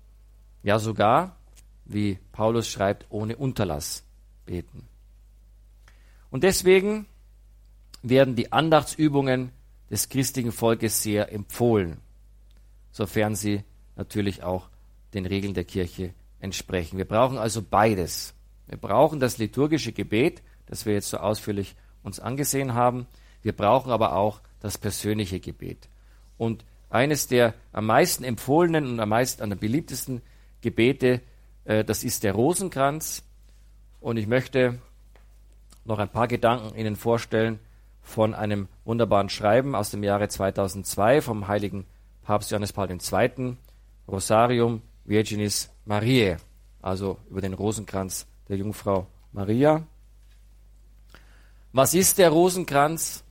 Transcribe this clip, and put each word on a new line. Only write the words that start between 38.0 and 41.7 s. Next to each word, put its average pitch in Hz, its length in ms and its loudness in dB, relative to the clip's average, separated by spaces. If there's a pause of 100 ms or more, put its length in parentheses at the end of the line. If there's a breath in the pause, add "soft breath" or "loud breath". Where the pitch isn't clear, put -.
von 110 320 0
einem 104 340 -4 (180)
wunderbaren 104 440 2
Schreiben 127 460 2
aus 104 160 -4
dem 104 120 -6
Jahre 101 260 0
zweitausendzwei 98 920 0
vom 107 260 -4
heiligen 101 380 -4 (380)